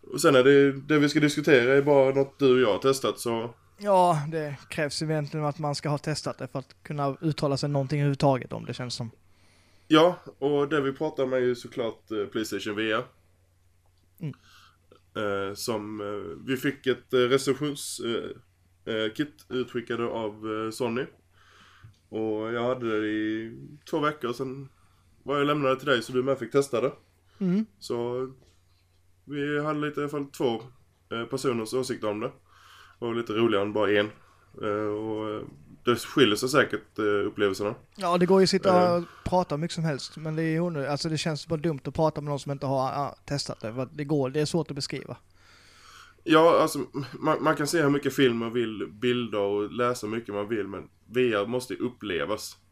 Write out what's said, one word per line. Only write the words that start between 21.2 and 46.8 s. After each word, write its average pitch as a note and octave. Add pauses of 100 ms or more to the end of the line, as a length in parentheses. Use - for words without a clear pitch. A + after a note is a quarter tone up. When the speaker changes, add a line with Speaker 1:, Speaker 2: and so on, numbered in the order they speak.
Speaker 1:
Och A2
jag A#2+
hade A#2
det G#2+
i A2 (320)
två E3
veckor, D3
sen C3+ (540)
var C#3+
jag C#3+
lämnade C#3+
till C#3
dig B2
så B2+
du B2+
med C3+
fick A2+
testa C#3
det. C#3 (480)
Speaker 2:
Mm. G3 (140)
Speaker 1:
Så B2 (960)
vi D3
hade D3+
lite, D3
i C#3+
alla C#3+
fall D3
två, A#2+ (500)
eh, A#2
personers A#2+
åsikter A#2+
om G#2
det. B2+ (680)
Och A#2
lite A#2
roligare G#2
än G#2
bara G#2
en. G#2 (520)
Eh, G#2
och, G#2+
eh, G#2+ (440)
det A#2+
skiljer A2+
sig B2+
säkert, A#2+
eh, A2
upplevelserna. G2+ (200)
Speaker 2:
Ja, F3+
det F3
går F#3+
ju F#3+
att F3+
sitta F3+
Speaker 1:
Eh. F3
Speaker 2:
och F3 (220)
prata F3+
hur D3
mycket E3+
som D#3+
helst, D3
men D#3
det D#3+
är D#3+
ju D#3+
onödigt. D#3
Alltså, D3
det D#3
känns D3+
bara E3
dumt D3
att C3+
prata D#3
med D3
någon C#3+
som D3
inte C#3
har, C3
ah, C#3 (100)
testat -
det, A2+
för C3
att B2+
det D3+
går, C#3
det D3+
är D3+
svårt D#3+
att C#3
beskriva. - (1080)
Speaker 1:
Ja, D#3
alltså, D#3 (340)